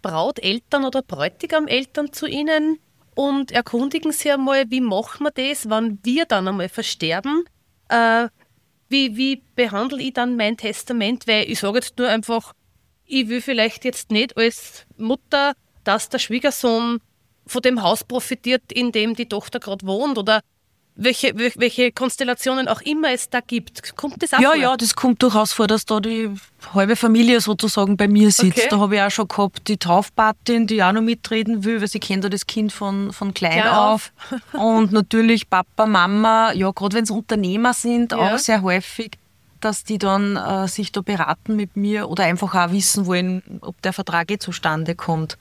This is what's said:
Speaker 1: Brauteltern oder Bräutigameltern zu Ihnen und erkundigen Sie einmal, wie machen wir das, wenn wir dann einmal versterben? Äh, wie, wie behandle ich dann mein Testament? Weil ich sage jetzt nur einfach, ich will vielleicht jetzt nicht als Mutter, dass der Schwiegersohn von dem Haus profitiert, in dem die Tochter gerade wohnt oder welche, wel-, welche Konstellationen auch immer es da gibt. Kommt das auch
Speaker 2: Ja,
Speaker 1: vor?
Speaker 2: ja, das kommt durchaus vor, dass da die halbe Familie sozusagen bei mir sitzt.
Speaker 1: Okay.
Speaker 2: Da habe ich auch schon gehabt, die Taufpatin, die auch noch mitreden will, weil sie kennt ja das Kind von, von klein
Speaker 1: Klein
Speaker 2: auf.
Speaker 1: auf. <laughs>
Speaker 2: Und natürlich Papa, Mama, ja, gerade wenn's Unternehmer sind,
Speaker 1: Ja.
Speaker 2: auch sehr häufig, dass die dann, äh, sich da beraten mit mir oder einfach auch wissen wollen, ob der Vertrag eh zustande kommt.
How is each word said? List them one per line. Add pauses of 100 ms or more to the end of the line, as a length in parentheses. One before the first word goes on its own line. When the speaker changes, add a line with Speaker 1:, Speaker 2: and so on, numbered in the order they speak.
Speaker 1:
Brauteltern
oder
Bräutigameltern
zu
Ihnen (360)
und
erkundigen
Sie
einmal,
wie
machen
wir (180)
das,
wenn
wir
dann
einmal
versterben? (440)
Äh, (600)
wie,
wie (120)
behandle
ich
dann
mein
Testament?
Weil
ich
sage
jetzt
nur
einfach, (540)
ich
will
vielleicht
jetzt
nicht
als (100)
Mutter, (320)
dass
der
Schwiegersohn (460)
von
dem
Haus
profitiert,
in
dem
die
Tochter
gerade
wohnt
oder (580)
welche, (100)
wel-,
welche
Konstellationen
auch
immer
es
da
gibt.
Kommt
das
auch
Speaker 2:
Ja,
Speaker 1:
vor?
Speaker 2:
ja,
das
kommt
durchaus
vor,
dass
da
die (460)
halbe
Familie
sozusagen
bei
mir
sitzt.
Speaker 1:
Okay.
Speaker 2:
Da
habe
ich
auch
schon
gehabt,
die
Taufpatin,
die
auch
noch
mitreden
will,
weil
sie
kennt
ja
das
Kind
von,
von
klein
Speaker 1:
Klein
Speaker 2:
auf. (400)
Speaker 1:
auf.
<laughs>
Speaker 2:
Und
natürlich
Papa,
Mama,
ja,
gerade
wenn's
Unternehmer
sind,
Speaker 1:
Ja.
Speaker 2:
auch
sehr
häufig, (480)
dass
die
dann,
äh,
sich
da
beraten
mit
mir
oder
einfach
auch
wissen
wollen, (180)
ob
der
Vertrag
eh
zustande
kommt.